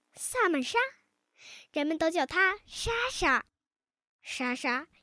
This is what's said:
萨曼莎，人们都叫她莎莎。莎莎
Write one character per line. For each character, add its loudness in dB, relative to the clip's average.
萨 0
曼 2
莎， 0
人 -2
们 0
都 2
叫 2
她 2
莎 -4
莎。 2
莎 -4
莎 -4